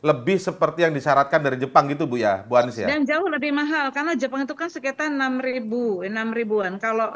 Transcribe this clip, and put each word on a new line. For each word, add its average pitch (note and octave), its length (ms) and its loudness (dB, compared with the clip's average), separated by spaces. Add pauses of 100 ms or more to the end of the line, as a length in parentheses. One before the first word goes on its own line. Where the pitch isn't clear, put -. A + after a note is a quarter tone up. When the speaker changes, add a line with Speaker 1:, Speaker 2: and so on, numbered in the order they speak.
Speaker 1:
lebih D3+ 320 2
seperti E3+ 480 0
yang D#3+ 80 2
disyaratkan C#3+ 480 2
dari C3 160 0
Jepang C3+ 320 4
gitu, D3 160 -2
Bu, B2 160 -2
ya, G2 240 2
Bu A#2+ 140 4
Anis, A#2+ 180 2
ya? A#2 80 -2
Speaker 2:
Dan C#4+ 220 0
jauh D#4 180 0
lebih D4 300 -2
mahal, D4 340 -2
karena D4 240 -2
Jepang C4 320 -2
itu D4+ 80 -6
kan E4 160 -6
sekitar C4+ 400 -6
enam C4 320 -2
ribu, A#3 640 -2
enam A3 300 -4
ribuan. G#3 420 -2
Kalau A3 380 -2